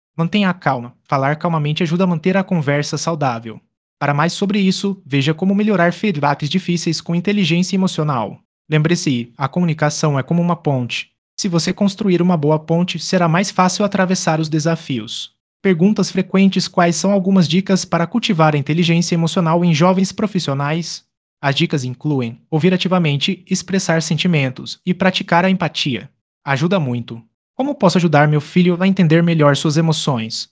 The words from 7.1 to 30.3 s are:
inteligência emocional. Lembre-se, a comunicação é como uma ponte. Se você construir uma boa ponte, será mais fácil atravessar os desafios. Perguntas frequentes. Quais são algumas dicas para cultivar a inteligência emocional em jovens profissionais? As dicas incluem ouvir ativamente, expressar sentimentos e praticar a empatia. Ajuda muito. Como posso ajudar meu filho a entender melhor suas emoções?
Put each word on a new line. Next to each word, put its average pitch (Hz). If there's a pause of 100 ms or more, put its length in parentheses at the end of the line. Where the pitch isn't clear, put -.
inteligência 180
emocional. 151 (300)
Lembre-se, 151
a 139
comunicação 156
é 131
como 170
uma 175
ponte. 131 (260)
Se -
você 170
construir 196
uma 180
boa 151
ponte, 170
será 175
mais 180
fácil 185
atravessar 185
os 160
desafios. 151 (300)
Perguntas 190
frequentes. 190
Quais 175
são 196
algumas 190
dicas 190
para 170
cultivar 160
a -
inteligência 165
emocional 170
em 170
jovens 185
profissionais? 160 (380)
As 139
dicas 156
incluem 127 (100)
ouvir 160
ativamente, 175
expressar 185
sentimentos 151
e 180
praticar 185
a 190
empatia. 147 (360)
Ajuda 156
muito. 120 (320)
Como 277
posso 185
ajudar 151
meu 151
filho 175
a 190
entender 170
melhor 151
suas 151
emoções? 147